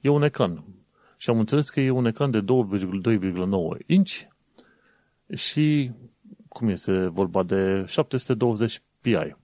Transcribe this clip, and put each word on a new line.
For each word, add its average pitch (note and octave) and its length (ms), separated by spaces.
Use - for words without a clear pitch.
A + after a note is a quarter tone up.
e C#3 80
un D3 140
ecran. F#2+ 400
Și - 120
am A#2 100
înțeles C#3 300
că - 100
e C3 100
un B2+ 160
ecran B2 260
de A2 80
două B2 240
virgulă F#2+ 360
doi A2 180
virgulă F2+ 280
nouă F2+ 300
inch F#3 360
și, D3 560
cum A#2 220
este F#2 380
vorba F#2 360
de F#2+ 440
șapte - 300
sute - 160
douăzeci A#2 480
P - 40
I. E2 380